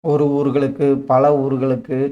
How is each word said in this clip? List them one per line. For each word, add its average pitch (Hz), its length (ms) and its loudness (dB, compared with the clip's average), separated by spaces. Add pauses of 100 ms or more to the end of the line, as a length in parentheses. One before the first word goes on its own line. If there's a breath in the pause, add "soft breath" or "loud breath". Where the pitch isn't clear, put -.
ஒரு 147 220 2 (120)
ஊர்களுக்கு, 139 500 0 (240)
பல 143 220 4 (120)
ஊர்களுக்கு. 131 540 -2 (120)